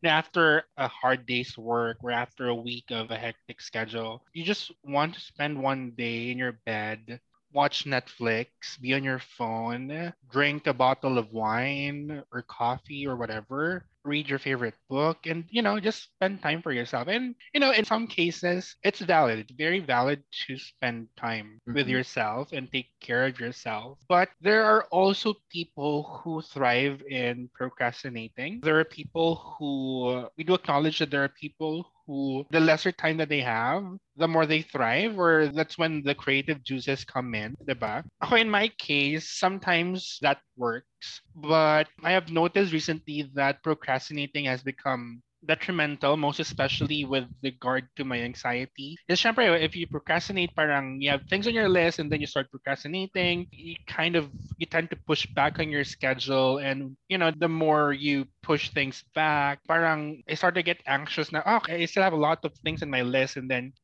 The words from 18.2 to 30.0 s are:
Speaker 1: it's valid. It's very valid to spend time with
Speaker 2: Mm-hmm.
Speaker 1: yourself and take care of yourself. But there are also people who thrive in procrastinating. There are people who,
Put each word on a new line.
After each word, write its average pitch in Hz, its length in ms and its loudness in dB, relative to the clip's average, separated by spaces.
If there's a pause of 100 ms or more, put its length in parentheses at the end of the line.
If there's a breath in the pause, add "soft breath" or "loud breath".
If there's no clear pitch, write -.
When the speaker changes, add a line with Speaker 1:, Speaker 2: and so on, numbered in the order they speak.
Speaker 1:
it's - 160 0
valid. 156 400 4
It's 123 180 -12
very 165 220 0
valid 139 420 0 (240)
to 131 140 -10
spend 117 480 -6 (100)
time 110 480 -8
with 131 220 0
Speaker 2:
Mm-hmm. - 20 -6
Speaker 1:
yourself 127 600 -2
and 131 180 -8
take 131 220 -6 (100)
care - 240 0
of 127 140 -4
yourself. 135 580 -8 (100)
But 180 220 4 (120)
there 214 220 4
are 214 280 6
also 196 420 4 (160)
people 151 720 -4
who 160 220 -6
thrive 139 640 0
in 123 460 -4
procrastinating. 127 1080 -6
There 156 160 4
are 160 80 4
people 165 720 -2
who, 131 680 -2 (100)